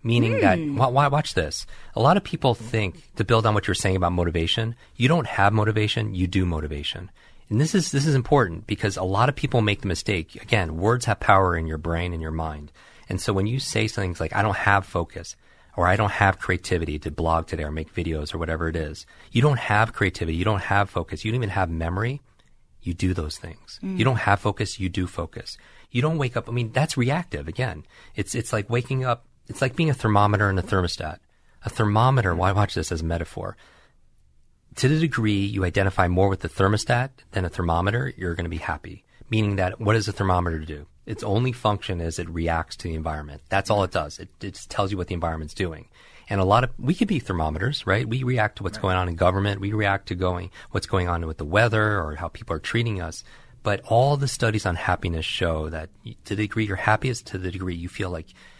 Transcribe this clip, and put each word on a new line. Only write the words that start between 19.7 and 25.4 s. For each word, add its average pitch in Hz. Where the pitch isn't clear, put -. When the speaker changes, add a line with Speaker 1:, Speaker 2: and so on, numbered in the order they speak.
Speaker 1:
creativity, 82
you 90
don't 101
have 98
focus, -
you 107
don't 127
even 110
have 92
memory, 90
you 87
do 92
those 80
things. -
Speaker 2:
Mm. 190
Speaker 1:
You 170
don't 131
have 101
focus, -
you 95
do 90
focus. -